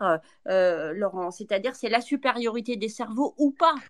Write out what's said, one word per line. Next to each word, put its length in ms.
euh, 460
Laurent, 380
c'est-à-dire 440
c'est 140
la 140
supériorité 720
des 140
cerveaux 480
ou 120
pas. 240